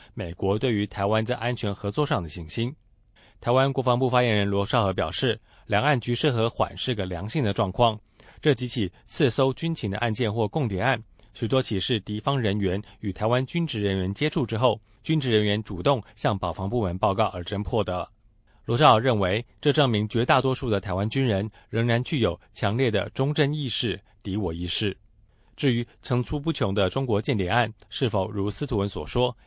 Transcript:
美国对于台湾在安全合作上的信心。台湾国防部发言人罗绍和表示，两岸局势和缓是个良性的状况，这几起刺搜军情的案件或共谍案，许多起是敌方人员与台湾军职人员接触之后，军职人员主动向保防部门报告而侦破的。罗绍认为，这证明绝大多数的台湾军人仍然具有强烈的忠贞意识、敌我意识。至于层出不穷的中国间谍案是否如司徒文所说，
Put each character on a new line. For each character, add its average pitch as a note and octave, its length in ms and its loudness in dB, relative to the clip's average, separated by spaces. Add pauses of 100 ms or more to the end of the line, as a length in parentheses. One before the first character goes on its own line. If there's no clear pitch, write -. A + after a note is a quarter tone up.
(140)
美 F2 180 -6
国 G2 260 0
对 B2+ 140 0
于 G#2 140 0
台 G2+ 180 -4
湾 A2 200 2
在 A#2+ 120 -2
安 A#2+ 180 -4
全 G#2 180 -4
合 G2+ 160 -6
作 D3+ 160 -2
上 C3+ 160 -2
的 E2+ 80 -8
信 D#2+ 200 -10
心。 A#2+ 260 -4 (680)
台 A#2+ 120 -2
湾 C3+ 200 4
国 C3 120 -2
防 B2 120 2
部 B2+ 120 2
发 B2 140 4
言 A2+ 120 4
人 G2+ 140 2
罗 G2 160 2
绍 A2+ 200 0
和 F#2+ 80 2
表 F2+ 180 -2
示， - 280 -2 (280)
两 G#2+ 180 0
岸 C#3 160 2
局 A#2+ 140 -2
势 C#3 180 0
和 A2+ 160 2
缓 - 280 -2
是 - 180 -4
个 G2+ 100 -4
良 F#2 240 -6
性 C#3 160 -2
的 G2+ 80 2
状 F#2+ 180 0
况， A2+ 300 2 (400)
这 D3 140 4
几 B2 120 -6
起 G#2+ 240 -2 (160)
刺 C#3+ 220 0
搜 C3+ 240 2
军 E3 220 -4
情 G#2+ 160 -4
的 G2+ 80 -4
案 A2+ 140 0
件 G#2+ 200 -2
或 A2 160 0
共 D3 180 -2
谍 G2 140 -2
案， A#2+ 200 0 (340)
许 A#2 120 -4
多 C3 140 2
起 G#2 180 -2
是 G#2+ 220 -2
敌 G#2+ 180 -6
方 C#3 220 0
人 G#2 180 0
员 G2 240 0 (180)
与 G2+ 120 -4
台 G#2+ 140 -2
湾 B2+ 180 2
军 E3+ 220 -4
职 A#2 160 -4
人 G2 160 2
员 F#2+ 160 -2
接 D3+ 160 -2
触 C3+ 160 -2
之 A2+ 100 -4
后， A#2 240 2 (220)
军 D#3+ 180 0
职 B2+ 100 0
人 G#2+ 140 6
员 G#2 180 0
主 F2+ 200 -8
动 C3+ 200 2 (140)
向 G#2+ 220 0
保 F2 120 -2
防 F#2+ 200 -4
部 A#2+ 120 0
门 F2+ 140 -2
报 G2 160 2
告 G#2 140 2
而 F#2 160 -6
侦 G2 200 -4
破 G#2 220 0
的。 F2+ 240 -4 (560)
罗 A#2+ 140 -2
绍 C3 200 8
认 A#2+ 200 2
为， G2 260 0 (160)
这 D3 100 2
证 C3+ 200 4
明 G#2+ 180 2
绝 A#2+ 160 2
大 C3+ 160 4
多 C3 140 2
数 B2 160 -4
的 G2 100 2
台 F#2+ 140 -4
湾 G2 120 0
军 C3+ 200 0
人 G#2 240 0 (180)
仍 A#2 180 0
然 A#2+ 160 2
具 C#3 180 -2
有 F2 200 0 (140)
强 G#2 200 0
烈 B2+ 160 2
的 F#2+ 200 0
忠 C#3 240 -2
贞 D3 180 2
意 D3+ 160 -4
识、 - 320 -4 (220)
敌 G2+ 160 -2
我 F2 160 -2
意 F2 120 -4
识。 G2 300 -2 (580)
至 C3 200 2
于 A#2 120 -2 (140)
层 B2 240 0
出 D3 160 -4
不 D#3+ 100 -4
穷 G#2+ 220 0
的 G2 160 2
中 C3+ 160 -2
国 A2 160 0
间 A#2+ 160 0
谍 F#2+ 100 0
案 A2 240 2 (200)
是 B2+ 180 -2
否 G2+ 220 0
如 G#2 180 -2
司 C#3 180 -6
徒 A#2 120 -2
文 G2+ 100 0
所 D#2 180 -8
说， B2 300 0 (100)